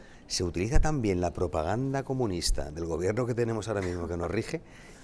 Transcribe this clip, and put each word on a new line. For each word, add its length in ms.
se 180
utiliza 360
tan 240
bien 180
la 100
propaganda 720
comunista 680
del 140
gobierno 420
que 80
tenemos 320
ahora 160
mismo 240
que 100
nos 140
rige, 300